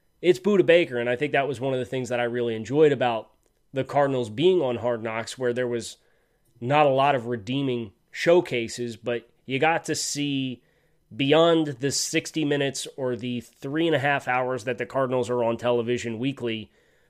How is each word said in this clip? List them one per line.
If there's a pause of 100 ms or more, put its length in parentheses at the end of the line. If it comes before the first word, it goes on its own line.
(220)
It's
Budda
Baker,
and
I
think
that
was
one
of
the
things
that
I
really
enjoyed
about (440)
the
Cardinals
being
on
Hard
Knocks,
where
there
was (600)
not
a
lot
of
redeeming (200)
showcases,
but (180)
you
got
to
see (540)
beyond (120)
the
sixty
minutes (100)
or
the
three
and
a
half
hours
that
the
Cardinals
are
on
television
weekly, (380)